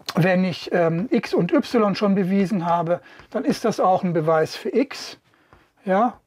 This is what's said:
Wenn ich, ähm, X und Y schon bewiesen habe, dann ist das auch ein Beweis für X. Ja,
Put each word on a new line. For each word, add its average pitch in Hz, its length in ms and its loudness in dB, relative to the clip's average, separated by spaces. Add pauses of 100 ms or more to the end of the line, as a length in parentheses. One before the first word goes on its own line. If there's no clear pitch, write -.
(160)
Wenn 185 280 2
ich, - 280 -6
ähm, 170 380 0
X - 240 0
und 175 180 0
Y 220 440 2
schon 202 180 0
bewiesen 190 520 0
habe, 170 340 0 (300)
dann - 140 -6
ist 262 200 -2
das 214 160 0
auch 190 240 2
ein 180 80 -2
Beweis 160 420 0
für - 180 -8
X. - 460 -4 (640)
Ja, 202 420 0